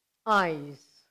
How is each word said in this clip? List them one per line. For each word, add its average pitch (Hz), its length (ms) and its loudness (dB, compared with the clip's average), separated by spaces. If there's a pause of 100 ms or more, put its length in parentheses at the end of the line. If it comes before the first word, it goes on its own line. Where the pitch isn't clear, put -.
(240)
eyes. 160 540 0 (320)